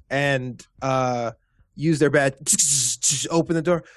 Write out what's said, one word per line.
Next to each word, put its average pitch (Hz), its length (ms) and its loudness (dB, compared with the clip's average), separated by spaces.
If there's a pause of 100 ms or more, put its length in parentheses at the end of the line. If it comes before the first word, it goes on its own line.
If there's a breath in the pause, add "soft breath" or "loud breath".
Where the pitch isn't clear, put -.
and, 131 560 -2 (160)
uh, 127 500 -2 (440)
use 147 240 0
their 147 100 4
bat, 139 260 2 (920)
open 165 260 0
the 165 60 0
door. 165 220 0 (140 loud breath)